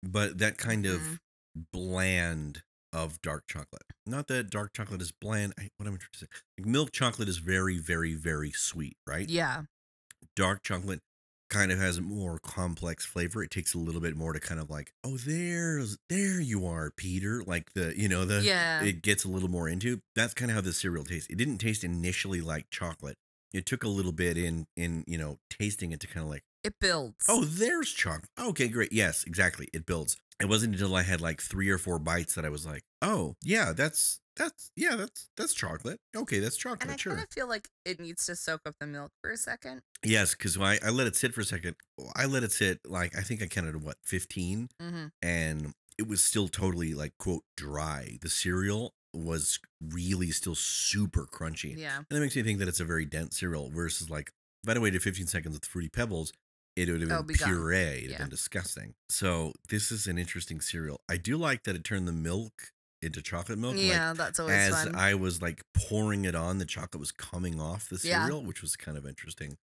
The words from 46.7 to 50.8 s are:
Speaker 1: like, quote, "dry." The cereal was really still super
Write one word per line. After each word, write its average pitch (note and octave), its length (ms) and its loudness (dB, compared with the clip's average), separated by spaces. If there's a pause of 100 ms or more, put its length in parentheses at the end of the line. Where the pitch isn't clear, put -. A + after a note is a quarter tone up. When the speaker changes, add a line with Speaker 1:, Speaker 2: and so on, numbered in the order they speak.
Speaker 1:
like, D2 260 -4
quote, F2 260 -2 (120)
"dry." C#2+ 640 -6
The E2+ 100 -6
cereal G2 640 0 (200)
was E2 460 0 (200)
really F2 520 0
still E2 240 -2
super - 680 0